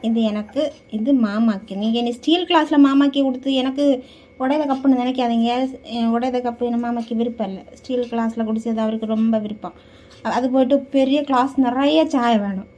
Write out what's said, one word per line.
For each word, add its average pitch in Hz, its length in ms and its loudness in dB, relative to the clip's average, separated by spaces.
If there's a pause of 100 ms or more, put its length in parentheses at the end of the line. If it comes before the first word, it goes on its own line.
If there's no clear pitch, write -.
இது 226 180 0
எனக்கு, 214 400 -2 (300)
இது 220 220 -2
மாமாக்கு. 214 600 0
நீங்க 220 220 -2
என்ன 240 140 -2
ஸ்டீல் 330 340 0
கிளாஸ்ல 311 320 2
மாமாக்கு 277 460 4
கொடுத்து, 269 300 -2
எனக்கு 262 300 0 (540)
உடையத 285 280 0
கப்புன்னு 262 340 2
நினைக்காதீங்க. 240 500 0 (400)
எ-, 233 200 -2
உடையத 247 320 0
கப்பு 240 260 -4
என்ன 240 120 -2
மாமாக்கு 240 360 -4
விருப்பம் 226 340 -4
இல்ல. 190 120 -10 (120)
ஸ்டீல் 247 360 -6
கிளாஸ்ல 226 360 -4
குடிச்சது 220 340 -2
அவருக்கு 220 260 -2
ரொம்ப 220 340 0
விருப்பம். 208 360 -10 (420)
அ-, 220 160 -6
அது 247 160 0
போயிட்டு 262 280 2 (140)
பெரிய 269 320 2
கிளாஸ் 262 340 0
நிறைய 277 500 2
சாய் 240 320 2
வேணும். 196 380 -6